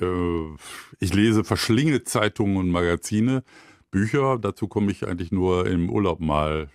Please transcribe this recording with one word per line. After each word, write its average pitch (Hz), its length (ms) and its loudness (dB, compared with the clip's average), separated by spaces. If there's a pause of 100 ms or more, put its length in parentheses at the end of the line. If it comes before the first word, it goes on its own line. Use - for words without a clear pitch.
äh, 87 540 -2 (460)
ich 90 120 0
lese, 107 300 4
verschlinge 123 600 0
Zeitungen 104 500 0
und 90 140 0
Magazine, 104 760 0 (480)
Bücher. 131 480 0
Dazu 101 300 -4
komme 101 240 0
ich - 120 -14
eigentlich 90 280 -6
nur 92 340 2
im 90 220 0
Urlaub 90 320 0
mal, 78 540 0